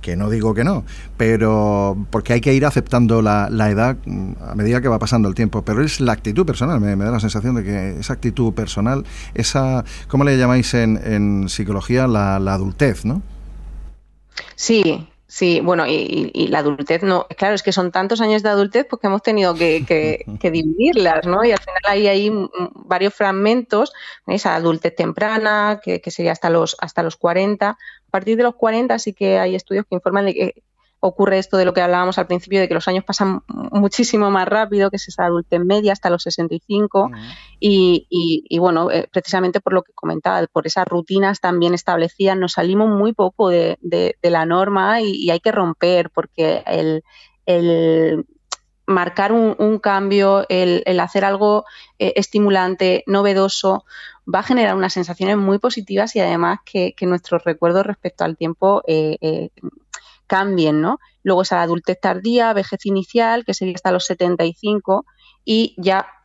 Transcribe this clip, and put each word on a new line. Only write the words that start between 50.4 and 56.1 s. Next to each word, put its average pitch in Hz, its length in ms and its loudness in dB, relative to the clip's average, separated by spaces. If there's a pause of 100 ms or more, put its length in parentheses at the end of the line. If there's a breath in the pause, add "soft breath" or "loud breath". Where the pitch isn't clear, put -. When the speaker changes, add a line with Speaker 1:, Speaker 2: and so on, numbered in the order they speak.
Speaker 2:
el, 180 380 2
el 185 120 2
hacer 180 240 0
algo, 208 420 2 (340 loud breath)
eh, 107 160 0
estimulante, 190 880 2
novedoso, 196 800 0 (480 loud breath)
va 190 60 2
a 214 40 -4
generar 226 320 2
unas 185 180 -2
sensaciones 185 440 -2
muy 196 220 2
positivas 214 560 -2